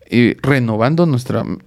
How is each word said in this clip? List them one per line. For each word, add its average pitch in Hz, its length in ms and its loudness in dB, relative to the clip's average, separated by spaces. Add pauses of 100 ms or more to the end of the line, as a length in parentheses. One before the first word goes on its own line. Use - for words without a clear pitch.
Y 117 260 2
renovando 131 720 0
nuestra, 123 380 -2 (240)